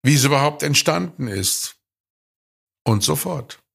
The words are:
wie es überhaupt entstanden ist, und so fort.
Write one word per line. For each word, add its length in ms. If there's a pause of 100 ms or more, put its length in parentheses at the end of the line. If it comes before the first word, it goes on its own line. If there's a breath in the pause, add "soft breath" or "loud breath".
wie 100
es 120
überhaupt 360
entstanden 640
ist, 500 (1040)
und 180
so 140
fort. 480 (120)